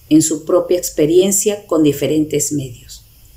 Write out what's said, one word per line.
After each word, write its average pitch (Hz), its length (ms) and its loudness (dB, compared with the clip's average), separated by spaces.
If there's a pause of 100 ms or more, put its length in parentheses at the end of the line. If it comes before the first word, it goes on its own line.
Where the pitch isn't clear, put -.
en 156 140 6
su 156 220 -4
propia 175 340 0
experiencia 180 880 0
con 160 160 0
diferentes 147 720 0
medios. 131 520 -10 (320)